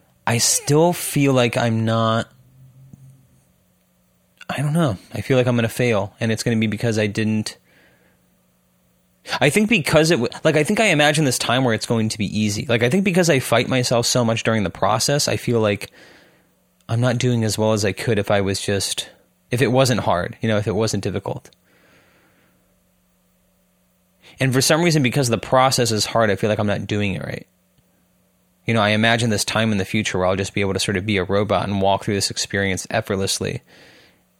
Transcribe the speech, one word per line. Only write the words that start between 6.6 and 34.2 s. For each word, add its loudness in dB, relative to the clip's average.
because -2
I 2
didn't, -2
I 4
think 2
because 4
it 4
w-, -2
like, 2
I 2
think 0
I 2
imagine 2
this 0
time 0
where 2
it's -4
going 0
to -8
be -4
easy. -2
Like, 2
I 2
think 2
because 2
I 4
fight 0
myself 0
so 0
much -2
during 0
the -2
process, 0
I -2
feel 0
like -2
I'm -2
not 0
doing 0
as -2
well 2
as 0
I 0
could -2
if -4
I 4
was -2
just, -4
if 0
it 2
wasn't 2
hard, -2
you -2
know, 2
if -2
it -2
wasn't -2
difficult. -8
And 2
for 4
some 2
reason, 2
because 0
the 0
process 2
is 0
hard, 2
I 2
feel 0
like 0
I'm 0
not -2
doing -2
it -8
right. -10
You -2
know, 2
I 2
imagine 2
this 0
time 0
in 0
the -2
future -2
where 2
I'll 2
just -6
be -2
able 0
to -2
sort -2
of -2
be -2
a 0
robot 0
and -2
walk 0
through -2
this -2
experience -4
effortlessly. -4